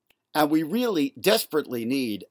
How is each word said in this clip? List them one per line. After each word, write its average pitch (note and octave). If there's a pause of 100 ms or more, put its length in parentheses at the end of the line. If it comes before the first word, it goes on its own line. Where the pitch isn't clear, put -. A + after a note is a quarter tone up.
(320)
And D3+
we D#3
really E3+
desperately B2+
need, A#2